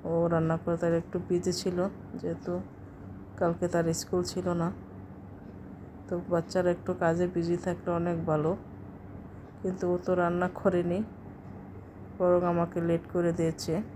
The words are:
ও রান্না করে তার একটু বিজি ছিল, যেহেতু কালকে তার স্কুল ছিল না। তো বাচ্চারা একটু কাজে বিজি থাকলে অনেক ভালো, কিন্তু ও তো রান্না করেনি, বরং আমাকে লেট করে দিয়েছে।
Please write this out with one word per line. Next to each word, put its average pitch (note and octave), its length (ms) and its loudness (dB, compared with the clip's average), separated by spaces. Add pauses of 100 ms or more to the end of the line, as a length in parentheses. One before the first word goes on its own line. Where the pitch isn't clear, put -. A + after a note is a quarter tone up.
ও E3+ 240 2
রান্না E3 280 4
করে E3+ 200 0
তার E3+ 180 4
একটু E3 240 0 (100)
বিজি F3+ 240 2
ছিল, F3+ 360 0 (260)
যেহেতু F3 460 -4 (760)
কালকে E3+ 320 2
তার E3 260 4
স্কুল F3+ 280 0
ছিল F3+ 260 -2
না। F3 240 2 (1400)
তো F3 200 0
বাচ্চারা F3 420 2
একটু F3 240 0
কাজে F3 340 4
বিজি E3+ 280 2
থাকলে F3 380 -2
অনেক E3+ 320 0
ভালো, D#3+ 300 2 (1040)
কিন্তু F3+ 320 2
ও F3 40 2
তো F3+ 160 2
রান্না F3 340 4
করেনি, F3 540 2 (1160)
বরং F3+ 260 6
আমাকে E3+ 360 2
লেট E3+ 200 4 (120)
করে E3+ 200 4
দিয়েছে। E3 500 0 (140)